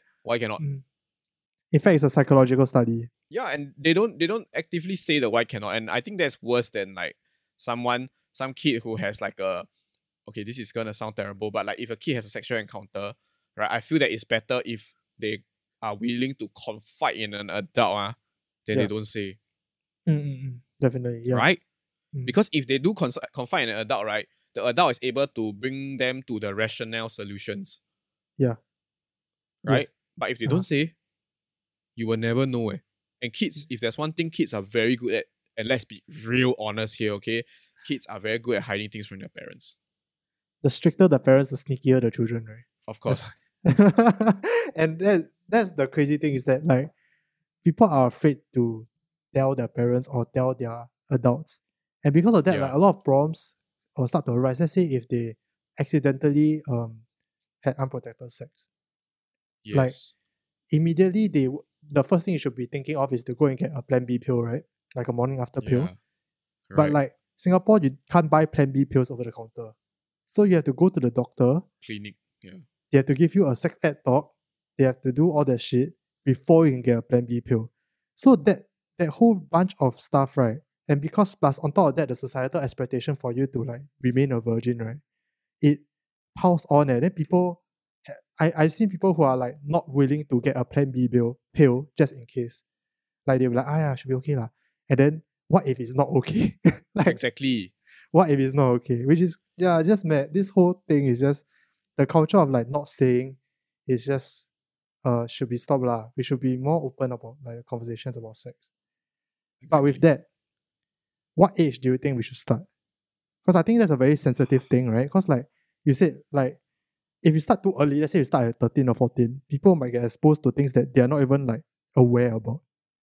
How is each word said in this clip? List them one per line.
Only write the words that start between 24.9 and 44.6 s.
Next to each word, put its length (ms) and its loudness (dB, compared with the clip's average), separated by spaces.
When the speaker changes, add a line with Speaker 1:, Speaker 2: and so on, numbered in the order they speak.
Speaker 1:
is 100 -6
able 260 -2
to 240 -6
bring 460 -10
them 260 -4
to 160 -8
the 140 -8
rationale 540 -6
solutions. 720 -12
Speaker 2:
Yeah. 200 -2
Speaker 1:
Right? 240 0
Speaker 2:
Yes. 100 -20
Speaker 1:
But 160 -6
if 60 -10
they 80 -6
Speaker 2:
Uh-huh. 100 0
Speaker 1:
don't 80 0
say, 300 -4
you 140 -8
will 80 0
never 300 -2
know, 240 -4
eh. 80 -8
And 100 -10
kids, 340 -4
Speaker 2:
Mm. 80 -12
Speaker 1:
if 60 -12
there's 180 -6
one 140 -6
thing 180 -6
kids 240 -6
are 80 -6
very 340 -2
good 180 -6
at, 120 -4
and 120 -8
let's 160 -4
be 180 -20
real 340 0
honest 400 -6
here, 160 -2
okay? 300 -6
Kids 200 -8
are 140 -14
very 180 -4
good 180 -4
at 60 -4
hiding 280 -6
things 160 -14
from 140 -16
their 80 -18
parents. 480 -20
Speaker 2:
The 80 2
stricter 380 2
the 100 4
parents, 320 4
the 60 -8
sneakier 440 2
the 100 0
children, 360 -4
right? 180 -20
Speaker 1:
Of 120 -14
course. 300 -4
Speaker 2:
<laughs> 0 -